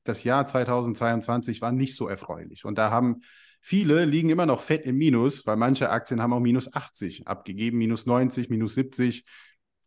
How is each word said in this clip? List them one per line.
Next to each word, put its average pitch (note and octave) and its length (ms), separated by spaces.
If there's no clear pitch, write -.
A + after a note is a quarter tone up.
das A#2 220
Jahr C3+ 200
zweitausendzweiundzwanzig A#2+ 1160
war A#2+ 100
nicht C3 240
so - 140
erfreulich. E2 560
Und G#2+ 120
da A2 140
haben A#2+ 300
viele F3 420
liegen D#3+ 260
immer E3+ 160
noch C3 140
fett D#3 260
im C3 120
Minus, C#3 500
weil A2 80
manche B2+ 340
Aktien A#2 320
haben A#2+ 120
auch B2 80
minus B2 320
achtzig - 560
abgegeben, G#2+ 480
minus A2+ 280
neunzig, B2 440
minus A2 260
siebzig. B2+ 480